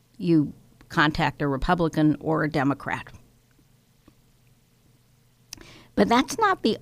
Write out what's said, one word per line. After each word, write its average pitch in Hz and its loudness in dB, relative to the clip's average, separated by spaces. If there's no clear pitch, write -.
you 165 2
contact 151 -2
a 147 -2
Republican 156 0
or 156 -2
a 151 -2
Democrat. 139 -4
But 202 4
that's 240 0
not 403 0
the 220 0